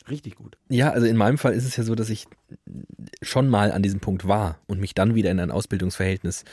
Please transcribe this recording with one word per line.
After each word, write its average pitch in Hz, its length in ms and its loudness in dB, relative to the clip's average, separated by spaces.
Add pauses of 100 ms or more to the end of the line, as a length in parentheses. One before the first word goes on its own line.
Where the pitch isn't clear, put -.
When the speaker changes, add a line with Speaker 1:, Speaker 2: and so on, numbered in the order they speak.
Speaker 1:
Richtig 143 280 -10
gut. - 200 -20 (140)
Speaker 2:
Ja, 127 220 4
also 117 140 4
in 113 120 4
meinem 110 180 6
Fall 131 160 2
ist 123 140 -2
es 127 100 -6
ja 123 80 -2
so, 113 100 0
dass 110 140 -2
ich 110 180 -8 (960)
schon 131 300 0
mal 104 200 4
an 98 120 0
diesem 98 180 0
Punkt 92 260 -4
war 98 400 0
und 92 140 -4
mich 98 140 -6
dann 113 200 2
wieder 101 160 2
in 92 100 0
ein 87 100 -2
Ausbildungsverhältnis, 92 1040 -2